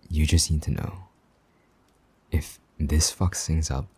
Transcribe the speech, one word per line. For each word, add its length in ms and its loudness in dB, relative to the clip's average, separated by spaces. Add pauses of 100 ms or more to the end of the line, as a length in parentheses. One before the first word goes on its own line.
You 160 2
just 260 4
need 120 2
to 80 -4
know. 220 -4 (1400)
If 280 -4 (200)
this 340 2
fucks 320 -2
things 260 0
up 160 -4 (100)